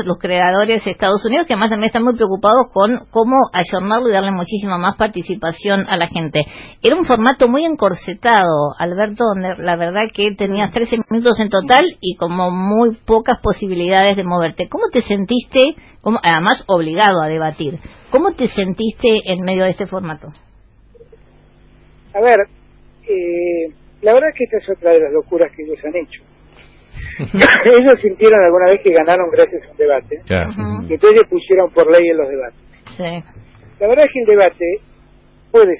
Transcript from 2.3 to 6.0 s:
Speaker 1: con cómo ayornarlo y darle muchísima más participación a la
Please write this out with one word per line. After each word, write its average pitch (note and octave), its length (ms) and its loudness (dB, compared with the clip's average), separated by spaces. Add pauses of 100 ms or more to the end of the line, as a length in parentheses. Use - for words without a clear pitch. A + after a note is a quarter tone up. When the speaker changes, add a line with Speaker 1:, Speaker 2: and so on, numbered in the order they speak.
Speaker 1:
con G#3 280 0 (100)
cómo A3+ 240 0 (180)
ayornarlo G3+ 560 -2
y - 20 2
darle G3 200 0
muchísima F#3+ 460 -6
más F3+ 200 -4
participación G3 920 -4
a F#3+ 100 -4
la E3+ 100 -2